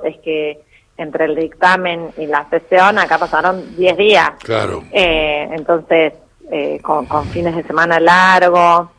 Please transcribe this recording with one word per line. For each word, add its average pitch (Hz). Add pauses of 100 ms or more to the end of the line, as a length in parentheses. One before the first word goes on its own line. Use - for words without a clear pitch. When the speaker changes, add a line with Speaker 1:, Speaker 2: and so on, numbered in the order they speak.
Speaker 1:
es 160
que 151 (380)
entre 160
el 151
dictamen 170
y 156
la 147
sesión, 185
acá 165
pasaron 170
diez 180
días. 185 (100)
Speaker 2:
Claro. 107
Speaker 1:
Eh, 156
entonces, 160 (380)
eh, 143
con, 151
con 147
fines 170
de 165
semana 165
largo. 175